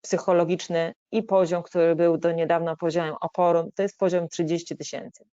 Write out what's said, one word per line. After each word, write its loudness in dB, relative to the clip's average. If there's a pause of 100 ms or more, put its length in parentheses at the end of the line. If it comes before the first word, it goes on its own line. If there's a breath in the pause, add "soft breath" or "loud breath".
psychologiczny 0 (180)
i -2
poziom, 0
który 2
był 4
do 0
niedawna 0
poziomem -2
oporu, 0
to 0
jest -4
poziom 0
trzydzieści -4
tysięcy. -14